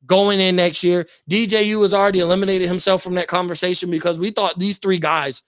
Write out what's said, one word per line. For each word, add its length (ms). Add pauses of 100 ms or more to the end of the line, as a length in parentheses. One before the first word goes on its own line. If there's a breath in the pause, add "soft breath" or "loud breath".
going 340
in 160
next 280
year. 220 (220 soft breath)
D 180
J 180
U 180
has 120
already 260
eliminated 500
himself 340
from 120
that 120
conversation 640
because 260
we 120
thought 300
these 180
three 200
guys 500